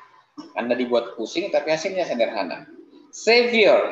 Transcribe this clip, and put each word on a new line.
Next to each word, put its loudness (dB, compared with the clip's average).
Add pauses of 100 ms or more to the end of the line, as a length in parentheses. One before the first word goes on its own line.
(540)
Anda -2
dibuat -2
pusing -6
tapi 0
hasilnya -4
sederhana. -4 (420)
Savior 4